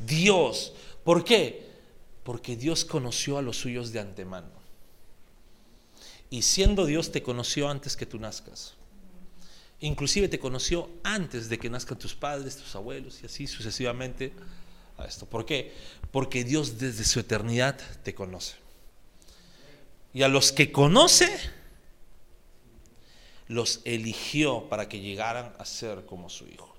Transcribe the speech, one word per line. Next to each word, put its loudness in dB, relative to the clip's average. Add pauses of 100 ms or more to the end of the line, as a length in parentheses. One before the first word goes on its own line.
Dios. 4 (320)
¿Por 6
qué? 4 (560)
Porque -6
Dios 0
conoció -2
a -2
los -4
suyos -4
de -2
antemano. -10 (1800)
Y -4
siendo 6
Dios, 2
te -2
conoció -2
antes -4
que -4
tú -10
nazcas. -12 (1040)
Inclusive 2
te -2
conoció -2 (140)
antes -2
de -2
que -4
nazcan -6
tus -6
padres, -6
tus -12
abuelos, -10
y -16
así -8
sucesivamente -4 (640)
a -12
esto. -12
¿Por -4
qué? -4 (380)
Porque 0
Dios 0
desde -4
su 4
eternidad 2 (260)
te -6
conoce. -8 (1600)
Y 4
a 8
los 6
que 6
conoce, 10 (2250)
los -2
eligió 0
para -2
que -10
llegaran -6
a -12
ser -8
como -14
su -14
hijo. -20